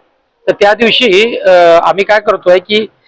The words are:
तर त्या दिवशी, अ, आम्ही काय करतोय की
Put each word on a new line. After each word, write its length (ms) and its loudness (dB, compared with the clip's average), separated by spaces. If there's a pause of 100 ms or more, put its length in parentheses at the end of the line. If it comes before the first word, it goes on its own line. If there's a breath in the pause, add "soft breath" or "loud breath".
(460)
तर 60 -2
त्या 220 0
दिवशी, 640 0
अ, 120 -2 (320)
आम्ही 220 -2
काय 160 -2
करतोय 380 0
की 280 -4 (220 soft breath)